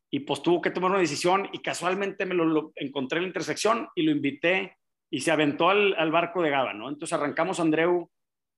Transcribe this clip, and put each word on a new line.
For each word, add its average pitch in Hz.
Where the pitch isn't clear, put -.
y, 139
pues, 143
tuvo 170
que 180
tomar 185
una 196
decisión 180
y 170
casualmente 190
me 180
lo, 165
lo 156
encontré 139
en 175
la 185
intersección 185
y 170
lo 156
invité 160
y 127
se 170
aventó 156
al, 202
al 160
barco 170
de 151
Gaba, 123
¿no? 107
Entonces, 147
arrancamos 160
Andreu, 165